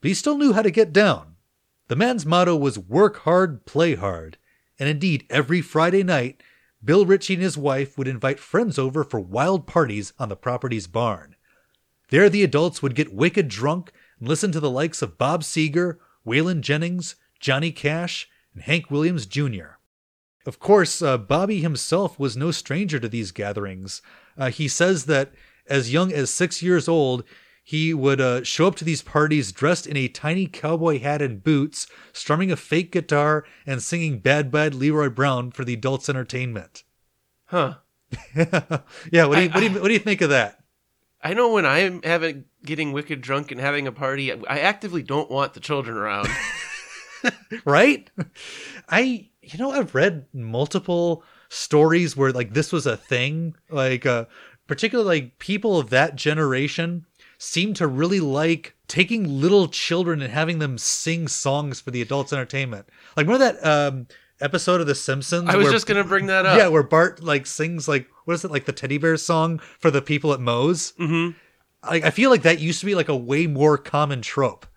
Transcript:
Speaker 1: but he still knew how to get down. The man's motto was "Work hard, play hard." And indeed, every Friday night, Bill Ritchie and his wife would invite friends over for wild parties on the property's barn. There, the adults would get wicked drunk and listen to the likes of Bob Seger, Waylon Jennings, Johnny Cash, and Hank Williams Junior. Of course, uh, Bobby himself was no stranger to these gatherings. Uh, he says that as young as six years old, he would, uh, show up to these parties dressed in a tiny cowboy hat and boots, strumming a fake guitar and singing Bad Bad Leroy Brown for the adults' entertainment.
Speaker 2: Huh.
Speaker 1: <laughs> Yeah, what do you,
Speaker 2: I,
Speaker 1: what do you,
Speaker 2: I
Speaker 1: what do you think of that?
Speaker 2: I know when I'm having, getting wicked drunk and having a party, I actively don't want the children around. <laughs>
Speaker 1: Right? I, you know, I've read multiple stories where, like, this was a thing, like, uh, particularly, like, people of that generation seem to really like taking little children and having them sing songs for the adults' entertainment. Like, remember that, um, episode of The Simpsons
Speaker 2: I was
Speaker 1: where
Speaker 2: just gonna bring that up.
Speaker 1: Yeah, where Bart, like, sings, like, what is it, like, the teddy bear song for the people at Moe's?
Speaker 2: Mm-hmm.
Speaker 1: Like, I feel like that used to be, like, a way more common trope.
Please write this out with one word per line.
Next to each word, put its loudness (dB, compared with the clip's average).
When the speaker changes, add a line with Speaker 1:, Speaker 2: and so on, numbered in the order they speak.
Speaker 1:
but -2
he 2
still 0
knew 6
how 4
to 4
get 2
down. 2
The -2
man's 0
motto 4
was 0
"Work 2
hard, 2
play 2
hard." -6
And -2
indeed, -2
every 0
Friday 2
night, -2
Bill 6
Ritchie 2
and -2
his -2
wife -2
would -2
invite -2
friends 0
over 0
for -4
wild -2
parties 0
on -6
the -8
property's -4
barn. -4
There, 6
the 2
adults 0
would -2
get -2
wicked 2
drunk -4
and -8
listen 0
to -2
the 0
likes -2
of -8
Bob 0
Seger, -2
Waylon 0
Jennings, -4
Johnny 0
Cash, -6
and -18
Hank -2
Williams 0
Junior. -6
Of -12
course, 4
uh, 2
Bobby 0
himself -2
was -2
no -4
stranger -4
to -6
these -6
gatherings. -8
Uh, -4
he -4
says 0
that 0
as -2
young 2
as -2
six -2
years 2
old, 2
he 0
would, 2
uh, 2
show 0
up 0
to -12
these -2
parties 0
dressed 0
in -8
a 0
tiny -4
cowboy -2
hat -2
and -4
boots, 0
strumming 0
a 0
fake -2
guitar 0
and -4
singing -4
Bad 2
Bad 0
Leroy 0
Brown -2
for -10
the -4
adults' -4
entertainment. -8
Speaker 2:
Huh. -2
Speaker 1:
<laughs> -14
Yeah, 6
what 4
do 6
you, 2
Speaker 2:
I, -8
Speaker 1:
what 4
do 4
you, 0
Speaker 2:
I -4
Speaker 1:
what 2
do 4
you 4
think -2
of 2
that? 2
Speaker 2:
I -4
know 2
when 2
I'm 2
having, -2
getting -4
wicked -6
drunk -4
and -10
having -2
a -6
party, -4
I -6
actively -2
don't -4
want -2
the -20
children -6
around. -4
<laughs> -6
Speaker 1:
Right? 4
I, -2
you -16
know, -4
I've -2
read 0
multiple -2
stories 2
where, 2
like, -4
this 0
was -2
a -2
thing, -4
like, 0
uh, 0
particularly, 0
like, -14
people -2
of -2
that 2
generation -2
seem -4
to -2
really 0
like -2
taking -2
little 4
children -2
and -6
having -2
them -4
sing -4
songs -2
for -12
the -4
adults' -4
entertainment. -6
Like, 2
remember 4
that, -10
um, 0
episode 0
of -2
The 2
Simpsons -4
Speaker 2:
I 4
was 6
Speaker 1:
where 6
Speaker 2:
just 2
gonna 2
bring 0
that 2
up. 8
Speaker 1:
Yeah, 8
where 6
Bart, 2
like, 0
sings, -6
like, 0
what -2
is -4
it, -6
like, -4
the -6
teddy -4
bear 2
song 0
for 2
the 0
people 0
at -4
Moe's? 0
Speaker 2:
Mm-hmm. -2
Speaker 1:
Like, 0
I 4
feel 4
like 6
that 4
used -4
to -6
be, 0
like, 0
a 2
way 0
more 4
common -2
trope. -2